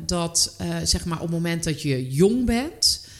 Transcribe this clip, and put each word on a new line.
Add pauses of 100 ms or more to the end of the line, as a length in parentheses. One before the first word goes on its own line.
dat,
eh, (160)
zeg
maar,
op
het
moment
dat
je
jong
bent, (120)